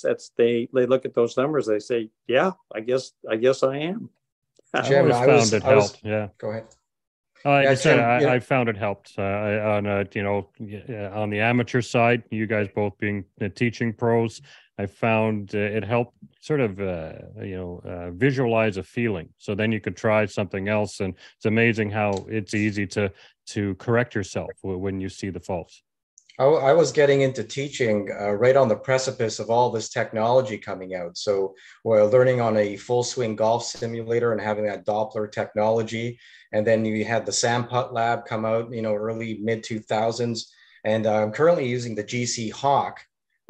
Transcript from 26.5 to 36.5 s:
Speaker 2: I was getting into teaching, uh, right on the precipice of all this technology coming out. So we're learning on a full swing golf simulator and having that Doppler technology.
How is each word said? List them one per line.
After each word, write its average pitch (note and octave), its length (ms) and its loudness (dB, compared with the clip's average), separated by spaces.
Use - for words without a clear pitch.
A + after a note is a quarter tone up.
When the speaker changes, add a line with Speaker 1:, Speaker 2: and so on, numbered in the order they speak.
Speaker 2:
I C3+ 120 6
was D#3 180 4
getting C#3 300 4
into B2+ 200 0
teaching, A2 680 -2
uh, G2+ 140 -2
right B2 220 4
on C3+ 120 6
the G#2+ 80 2
precipice B2+ 640 -2
of G#2+ 100 -6
all A#2+ 200 4
this A2 180 -6
technology A#2 720 0
coming F#2 360 -10
out. F2 240 -10
So G2 360 -2
we're A2 220 6
learning B2+ 360 4
on A2 160 2
a G2+ 200 0
full B2 260 -2
swing A#2 320 -4
golf A2 300 0
simulator A#2 680 -2
and G#2+ 100 -2
having G#2+ 260 -2
that G2 200 -6
Doppler G#2+ 440 -2
technology. A2+ 880 -2